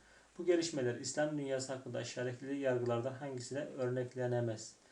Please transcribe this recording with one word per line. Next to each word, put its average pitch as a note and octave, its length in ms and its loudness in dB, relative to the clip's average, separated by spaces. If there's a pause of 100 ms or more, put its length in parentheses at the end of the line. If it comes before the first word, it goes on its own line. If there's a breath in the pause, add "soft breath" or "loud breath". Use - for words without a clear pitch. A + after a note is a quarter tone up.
(380 loud breath)
Bu E3+ 80 -6
gelişmeler D#3 500 4
İslam D3+ 420 0
dünyası C3+ 360 0
hakkında A#2+ 240 -6
aşağıdaki B2 480 -2
yargılardan B2 680 2
hangisine C3 460 -6
örneklenemez? B2 1160 0 (160 loud breath)